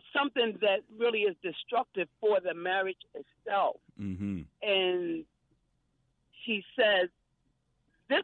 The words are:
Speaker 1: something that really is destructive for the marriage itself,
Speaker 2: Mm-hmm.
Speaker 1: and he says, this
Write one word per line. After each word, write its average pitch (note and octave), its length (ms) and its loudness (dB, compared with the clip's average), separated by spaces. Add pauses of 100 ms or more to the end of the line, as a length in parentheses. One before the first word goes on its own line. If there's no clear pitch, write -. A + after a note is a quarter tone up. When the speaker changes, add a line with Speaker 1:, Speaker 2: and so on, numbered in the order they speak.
(180)
Speaker 1:
something A#3+ 440 0
that G3+ 180 2 (180)
really A3+ 260 0
is F#3+ 200 2
destructive - 640 -4 (140)
for G#3 180 4
the F3+ 140 -2
marriage F#3 480 -2 (120)
itself, E3 640 -2 (260)
Speaker 2:
Mm-hmm. F#2+ 420 -6 (180)
Speaker 1:
and F3+ 640 0 (1200)
he G#3 180 -4 (140)
says, G3 320 4 (1000)
this D#4 140 2